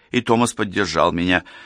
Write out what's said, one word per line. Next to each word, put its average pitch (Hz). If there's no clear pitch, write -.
и 123
Томас 117
поддержал 87
меня, 87